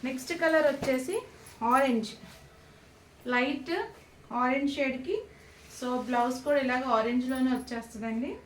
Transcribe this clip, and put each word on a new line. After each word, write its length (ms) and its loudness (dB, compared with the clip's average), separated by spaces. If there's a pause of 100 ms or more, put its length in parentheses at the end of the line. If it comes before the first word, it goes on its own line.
నెక్స్ట్ 340 -6
కలర్ 300 4
వచ్చేసి 440 -2 (580)
ఆరెంజ్, 360 4 (1300)
లైట్ 360 0 (680)
ఆరెంజ్ 380 2
షేడ్‌కి. 380 -2 (600)
So, 80 -6 (220)
బ్లౌజ్ 280 2 (100)
కూడా 180 4
ఇలాగ 200 0 (120)
ఆరెంజ్లోనే 580 2
వచ్చేస్తుందండి. 760 -6 (160)